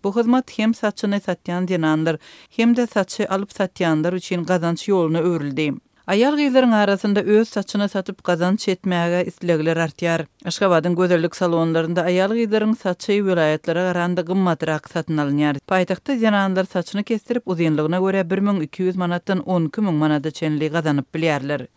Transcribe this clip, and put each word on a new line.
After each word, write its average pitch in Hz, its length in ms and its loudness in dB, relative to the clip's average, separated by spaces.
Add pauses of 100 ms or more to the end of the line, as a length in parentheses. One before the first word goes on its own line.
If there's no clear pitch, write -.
Bu 202 120 -4
hyzmat 240 420 0
hem 226 160 2
saçyny 202 460 -2
satýan 180 480 -4
dinandyr, 160 520 0 (360)
hem 233 200 4
de 240 120 0
saçy - 400 -2
alyp 196 240 -4
satýanlar 175 640 -2
üçin 175 280 -4
gazanç 170 460 -2
ýoluna 165 300 2
öwrüldi. 151 540 -2 (380)
Aýal 247 240 2
gyzlaryň 254 380 4
arasynda 202 480 2
öz 214 280 2
saçyny 202 380 -4
satyp 190 360 -6
gazanç 180 440 0
etmäge 175 580 0
islegler 165 520 0
artýar. 165 480 -2 (200)
Aşgabatyň 175 500 2
gözellik 175 400 2
salonlarynda 165 720 0
aýal 190 260 2
gyzlaryň 214 400 0
saçy 202 460 -2
welaýatlara 170 680 0
garanda 175 340 -2
gymmatrak 165 680 0
satyn 156 340 -2
alynýar. 143 440 0
Paýtagtda 185 520 -2
zenanlar 196 460 2
saçyny 196 380 -4
kestirip, 233 420 -4
uzynlygyna 165 540 0
görä 190 300 0
bir 190 100 0
müň 196 240 0
iki 185 200 -6
ýüz 185 140 0
manatdan 175 480 -2
on 175 200 0
iki 180 160 -4
müň 196 120 0
manada 151 380 0
çenli 151 380 -2
gazanyp 151 460 -2
bilýärler. 143 600 -2